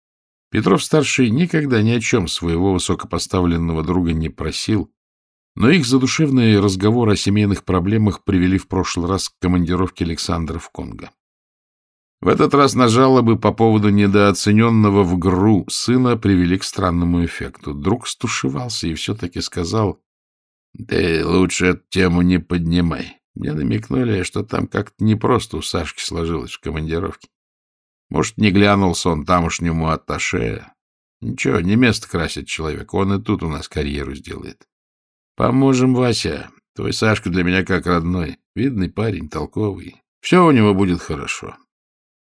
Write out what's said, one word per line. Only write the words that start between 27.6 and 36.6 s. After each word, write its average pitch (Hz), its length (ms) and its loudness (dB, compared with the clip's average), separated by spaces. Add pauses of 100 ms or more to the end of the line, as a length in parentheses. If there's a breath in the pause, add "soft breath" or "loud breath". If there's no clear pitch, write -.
Может, - 280 -4
не 104 140 2
глянулся 98 600 2
он 76 120 -4
тамошнему 82 640 -2
атташе. 71 800 -6 (560)
Ничего, 131 400 -2
не 98 160 2
место 120 320 2
красит 80 380 -6
человек, 76 460 -8
он 98 200 0
и 98 100 -2
тут 95 200 -2
у 85 40 -4
нас 76 220 -8
карьеру 71 440 -6
сделает. - 540 -16 (720)
Поможем, 127 580 2
Вася, 110 540 -2 (260)